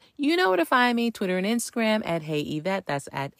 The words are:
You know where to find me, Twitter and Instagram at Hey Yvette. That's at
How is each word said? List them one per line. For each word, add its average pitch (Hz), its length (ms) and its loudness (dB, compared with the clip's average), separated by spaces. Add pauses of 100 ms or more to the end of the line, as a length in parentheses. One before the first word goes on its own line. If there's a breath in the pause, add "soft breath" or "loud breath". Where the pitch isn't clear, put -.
(180 soft breath)
You 285 180 0
know 370 140 4
where 370 80 4
to 330 80 2
find 247 300 4
me, 233 140 2
Twitter 185 280 -2
and 190 100 0
Instagram 220 580 0
at 165 180 -2
Hey 151 180 -2
Yvette. 165 440 -4
That's 143 280 -4
at 139 260 -6